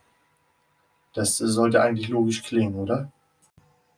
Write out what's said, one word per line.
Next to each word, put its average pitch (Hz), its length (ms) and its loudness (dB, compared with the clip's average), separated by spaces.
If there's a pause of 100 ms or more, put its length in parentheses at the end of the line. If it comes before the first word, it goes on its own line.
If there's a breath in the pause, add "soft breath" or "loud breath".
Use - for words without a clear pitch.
(1120)
Das 107 240 -2
sollte 113 440 2
eigentlich 113 280 0
logisch 113 320 0
klingen, 107 340 -2
oder? 120 360 -4 (880)